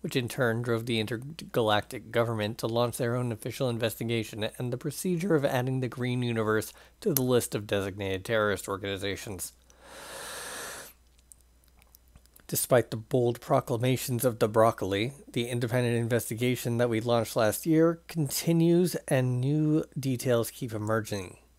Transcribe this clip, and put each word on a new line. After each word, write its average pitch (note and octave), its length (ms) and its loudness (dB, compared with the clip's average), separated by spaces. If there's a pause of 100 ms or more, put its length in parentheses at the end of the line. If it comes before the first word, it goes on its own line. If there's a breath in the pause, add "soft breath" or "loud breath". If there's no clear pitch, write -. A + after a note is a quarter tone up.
which F3 140 -6
in B2 140 0
turn A2+ 340 0
drove A#2 240 -2
the A#2 140 0
intergalactic A2+ 1120 -2
government A2+ 460 0
to - 100 -6
launch A#2 300 0
their A#2+ 180 0
own B2 160 -2
official B2+ 360 -4
investigation A2+ 800 -2 (100)
and B2 140 -4
the B2 60 -6
procedure F3 560 -2
of C#3 100 2
adding C3 360 0
the B2+ 80 -2
Green B2 340 -2
Universe A2 500 0 (280 loud breath)
to G3+ 120 0
the C3+ 100 2
list B2 320 2
of G#2 120 -4
designated G2 580 -2
terrorist G#2 440 0
organizations. G2 840 -6 (3000 loud breath)
Despite - 440 2
the - 60 -8
bold A#2+ 440 0
proclamations B2+ 840 0
of A#2 140 0
the A#2 100 4
Broccoli, A2 640 4 (180)
the A#2+ 160 -2
independent A#2+ 480 0
investigation A#2+ 800 0
that A#2+ 140 4
we A2 100 2
launched A#2 340 0
last G#2+ 320 2
year E3 400 4
continues E3+ 880 2 (140)
and B2+ 320 2
new D3+ 440 2 (140)
details B2 520 0
keep B2 240 -8
emerging. G#2 640 -2 (200)